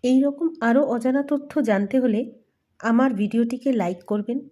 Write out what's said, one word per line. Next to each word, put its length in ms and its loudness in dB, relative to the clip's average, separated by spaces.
এই 180 4
রকম 260 -2
আরও 220 4
অজানা 400 0
তথ্য 380 -2
জানতে 380 0
হলে 320 0
আমার 340 2
ভিডিওটিকে 600 -2
লাইক 240 -2
করবেন 320 -4